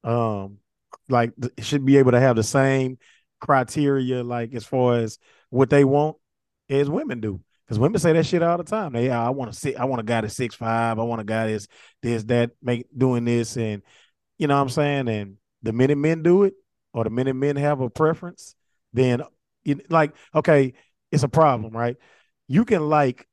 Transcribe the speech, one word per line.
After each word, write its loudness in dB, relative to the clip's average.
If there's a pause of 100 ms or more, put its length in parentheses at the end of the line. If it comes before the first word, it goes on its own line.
um, -4 (500)
like, 2
th-, -6 (120)
should -2
be 6
able 6
to 4
have 4
the 0
same 0 (440)
criteria, -2
like, -8
as -10
far 0
as -6 (300)
what 2
they 6
want 2 (540)
as 0
women -6
do. -6 (260)
'Cause -4
women 2
say 2
that 2
shit 0
all 0
the -6
time. -6
They, 0
"I -2
wanna -6
sit, -8
I -4
want -2
a -8
guy -2
that's -8
six -6
five. -2
I -2
want -4
a -10
guy -2
that's -8 (340)
this, -4
that, 0 (100)
make, -4 (100)
doing 0
this." -2
And, -4 (560)
you -2
know 2
what 2
I'm -2
saying? -2
And -6 (280)
the -4
minute 2
men -2
do 4
it, 0 (400)
or -2
the -2
minute -2
men -2
have -2
a -4
preference, -4 (380)
then, 2 (440)
it, -4
like, 2 (200)
okay, 4 (380)
it's 2
a -2
problem, 2
right? -2 (500)
You 2
can 0
like 2